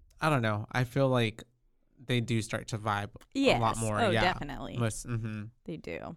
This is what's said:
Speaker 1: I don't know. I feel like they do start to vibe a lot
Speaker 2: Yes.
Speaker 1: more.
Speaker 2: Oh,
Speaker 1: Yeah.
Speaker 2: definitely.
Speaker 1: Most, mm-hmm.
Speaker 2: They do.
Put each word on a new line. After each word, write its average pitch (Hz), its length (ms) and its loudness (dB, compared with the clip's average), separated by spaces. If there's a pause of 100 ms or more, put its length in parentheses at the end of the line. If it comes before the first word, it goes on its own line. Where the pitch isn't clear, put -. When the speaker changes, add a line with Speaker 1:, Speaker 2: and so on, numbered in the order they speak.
(200)
Speaker 1:
I 160 80 0
don't 135 140 4
know. 107 300 0
I 127 120 2
feel 135 240 2
like 117 340 2 (600)
they 120 160 2
do 113 220 0
start - 260 -6
to 110 100 -4
vibe 104 320 -2 (240)
a 262 240 4
lot 113 180 2
Speaker 2:
Yes. 113 40 -4
Speaker 1:
more. 107 200 0
Speaker 2:
Oh, 220 100 4
Speaker 1:
Yeah. 110 100 2
Speaker 2:
definitely. - 560 -2
Speaker 1:
Most, 117 300 -2
mm-hmm. 110 380 -6 (200)
Speaker 2:
They 170 140 -8
do. 82 380 -10